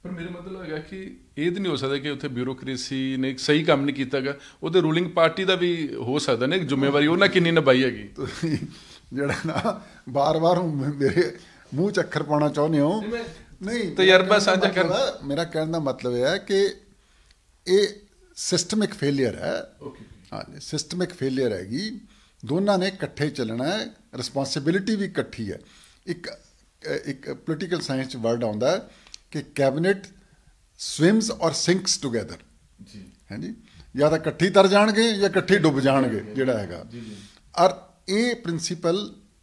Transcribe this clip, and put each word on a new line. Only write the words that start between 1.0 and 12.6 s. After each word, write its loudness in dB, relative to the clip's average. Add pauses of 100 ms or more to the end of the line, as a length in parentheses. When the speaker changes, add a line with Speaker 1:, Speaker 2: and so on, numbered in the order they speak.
Speaker 1:
ਇਹ 0
ਤਾਂ -4
ਨਹੀਂ -2
ਹੋ 0
ਸਕਦਾ -2
ਕਿ -6
ਉੱਥੇ -6
ਬਿਊਰੋਕ੍ਰੇਸੀ -4
ਨੇ -2
ਸਹੀ 2
ਕੰਮ 4
ਨਹੀਂ 0
ਕੀਤਾ -2
ਗਾ, -4 (260)
ਉਹਦੇ 4
ਰੂਲਿੰਗ 0
ਪਾਰਟੀ 2
ਦਾ 4
ਵੀ -2
ਹੋ -2
ਸਕਦਾ 0
ਨਾ 0
ਇੱਕ 0
ਜ਼ਿੰਮੇਵਾਰੀ, 2
ਉਹਨਾਂ 6
ਕਿੰਨੀ 4
ਨਿਭਾਈ 6
ਹੈਗੀ। -2
Speaker 2:
ਤੁਸੀਂ -6 (560)
ਜਿਹੜਾ -2 (120)
ਨਾ -4 (280)
ਬਾਰ-ਬਾਰ 2
ਮ-, -2
ਮੇਰੇ 2 (360)
ਮੂੰਹ 0
'ਚ 0
ਅੱਖਰ -2
ਪਾਉਣਾ 2
ਚਾਹੁੰਦੇ 0